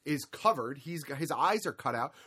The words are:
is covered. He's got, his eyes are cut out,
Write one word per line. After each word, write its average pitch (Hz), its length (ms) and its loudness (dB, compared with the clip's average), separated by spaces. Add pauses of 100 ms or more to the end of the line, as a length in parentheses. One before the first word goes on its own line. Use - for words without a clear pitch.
is 147 200 -2
covered. 139 540 0
He's 160 260 -8
got, 143 140 -6
his 160 120 -2
eyes 180 360 2
are 139 60 0
cut 120 220 -2
out, 123 200 -2 (120)